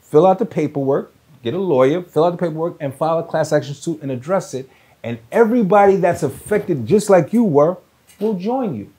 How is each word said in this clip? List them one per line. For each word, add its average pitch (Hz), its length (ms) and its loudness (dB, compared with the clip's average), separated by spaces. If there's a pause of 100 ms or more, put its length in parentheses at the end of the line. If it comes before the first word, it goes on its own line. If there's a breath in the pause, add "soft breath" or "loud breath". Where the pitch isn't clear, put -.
Fill 156 260 4
out 185 120 4
the 226 80 -2
paperwork, 147 640 -4 (300)
get 117 100 -4
a 170 60 -4
lawyer, 156 420 2
fill 160 240 -2
out 180 60 2
the 175 80 -8
paperwork, 165 420 -4
and 135 140 -8
file 165 240 -2
a 160 60 -4
class 160 280 -4
action 143 220 -2
suit 160 260 -8
and 135 100 -8
address 139 440 -4
it. 131 160 -10 (320 soft breath)
And 117 160 -8 (120)
everybody 202 680 4
that's 175 260 0
affected, 156 640 -4
just 202 240 2
like 185 240 4
you 240 100 4
were, 175 320 2 (440)
will 214 140 -2
join 208 400 -4
you. 98 240 -12